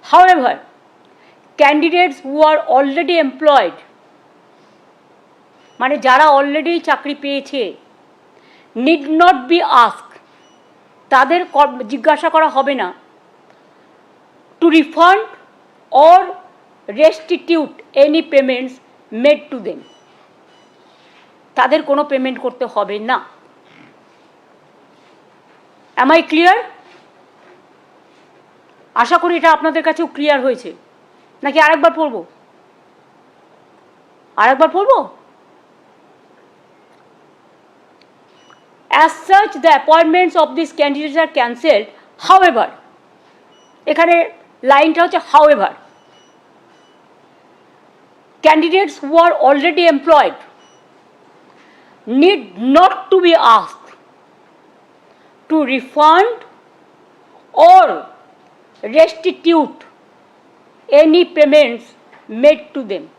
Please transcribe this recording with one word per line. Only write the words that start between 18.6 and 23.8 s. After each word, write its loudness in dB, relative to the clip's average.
made 2
to -14
them, -14
তাদের 0
কোনো -2
পেমেন্ট -6
করতে -8
হবে -6
না। -2